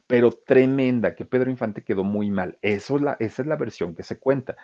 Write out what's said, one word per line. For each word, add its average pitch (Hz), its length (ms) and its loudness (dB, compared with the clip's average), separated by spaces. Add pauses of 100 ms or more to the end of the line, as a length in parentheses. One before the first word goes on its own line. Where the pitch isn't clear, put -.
pero 120 240 4
tremenda, 131 840 2
que - 120 -14
Pedro 127 260 0
Infante 117 320 -6
quedó 95 220 -2
muy 104 260 -2
mal. 92 300 -4
Eso 104 340 -2
es 143 60 0
la, 143 180 -2
esa 110 220 -4
es 143 80 -6
la 151 80 -2
versión 90 380 -6
que - 80 -14
se - 140 -10
cuenta, 131 460 -2